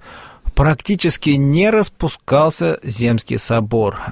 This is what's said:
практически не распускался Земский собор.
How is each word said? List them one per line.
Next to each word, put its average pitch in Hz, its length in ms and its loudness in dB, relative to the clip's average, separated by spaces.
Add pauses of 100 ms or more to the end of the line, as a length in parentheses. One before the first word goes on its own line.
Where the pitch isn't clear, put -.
(540)
практически 156 760 0
не 143 400 2
распускался 160 1120 0
Земский 117 560 -2
собор. 110 600 0 (140)